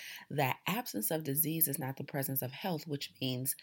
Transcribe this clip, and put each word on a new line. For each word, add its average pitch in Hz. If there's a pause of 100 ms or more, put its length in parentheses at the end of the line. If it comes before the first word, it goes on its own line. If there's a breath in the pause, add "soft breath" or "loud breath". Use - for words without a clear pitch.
(300 loud breath)
The 139 (120)
absence 214
of 160
disease 156
is 139
not 135
the 139
presence 135
of 127
health, 165
which 143
means 131